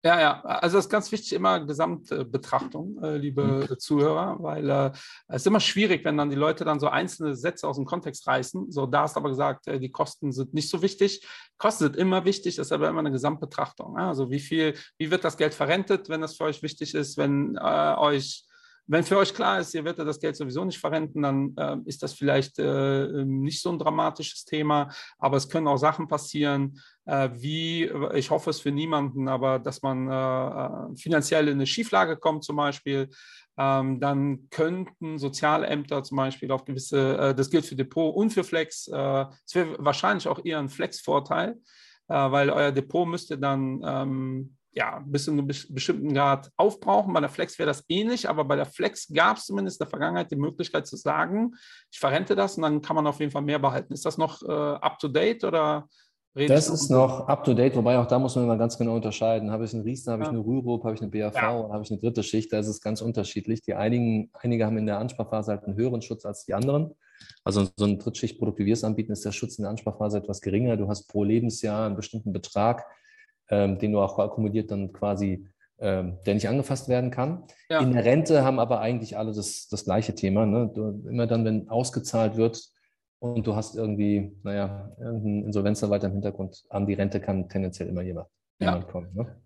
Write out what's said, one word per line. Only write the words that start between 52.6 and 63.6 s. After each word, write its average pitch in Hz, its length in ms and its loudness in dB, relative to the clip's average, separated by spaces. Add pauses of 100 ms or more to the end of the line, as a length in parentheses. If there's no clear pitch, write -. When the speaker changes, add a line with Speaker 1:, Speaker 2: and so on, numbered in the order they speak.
Speaker 1:
dann 151 180 2
kann 151 140 -2
man 156 100 2
auf 143 140 -2
jeden 147 140 -2
Fall 143 80 -2
mehr 147 180 0
behalten. 135 320 0
Ist - 140 -10
das 165 120 -2
noch, 160 260 -2
äh, - 60 -8
up 147 500 -2
to 151 100 -4
date 190 340 2
oder 151 460 0 (480)
rede 139 160 6
Speaker 2:
Das 151 160 6
Speaker 1:
ich - 40 0
Speaker 2:
ist 151 160 -2
Speaker 1:
noch 131 300 6
Speaker 2:
noch - 80 -6
up 139 160 2
to 131 100 4
date, 127 220 4
wobei 123 240 4
auch 120 60 4
da 131 120 2
muss 131 200 2
man 123 80 4
immer 117 100 4
ganz 117 220 0
genau 117 180 0
unterscheiden. 110 560 0
Habe 110 140 -2
ich 107 80 -8
einen 113 100 -4
Riester, 123 300 -4
habe 110 80 -2
ich 104 80 -2
Speaker 1:
Ja. - 60 -2
Speaker 2:
eine 110 100 -2
Rürup, 120 400 0
habe 110 100 -2
ich 110 60 -10
eine 104 100 -6
B 107 100 -2
A 107 100 -2
V 120 60 -4
Speaker 1:
Ja. 117 220 0
Speaker 2:
oder 107 140 -6
habe 107 100 -4
ich 107 80 -8
eine 101 80 -4
dritte 113 240 0
Schicht? 107 300 -2
Da 107 60 0
ist 104 80 -2
es 107 120 -6
ganz 107 220 -4
unterschiedlich. 110 640 -4